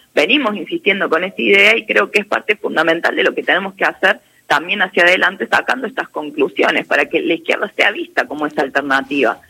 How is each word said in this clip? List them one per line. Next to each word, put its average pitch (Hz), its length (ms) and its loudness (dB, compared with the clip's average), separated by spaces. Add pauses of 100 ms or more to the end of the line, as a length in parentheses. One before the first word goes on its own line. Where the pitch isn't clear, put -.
(160)
venimos 226 400 2
insistiendo 175 540 -2
con 160 140 0
esta 190 200 -6
idea 202 340 4
y 214 80 -6
creo 208 240 0
que 202 120 0
es 202 40 -8
parte 214 300 -2
fundamental 165 600 0
de - 80 0
lo - 120 0
que 151 80 -6
tenemos 190 320 -2
que 180 100 -2
hacer 185 340 0 (280)
también 175 340 0
hacia 185 220 2
adelante, 180 420 2
sacando - 400 0
estas - 240 -6
conclusiones 151 800 -2
para 143 180 0
que 151 160 -4
la 165 140 -2
izquierda - 400 -4
sea - 160 0
vista - 340 -4
como 147 220 -6
esa 151 160 -4
alternativa. 135 760 -2 (100)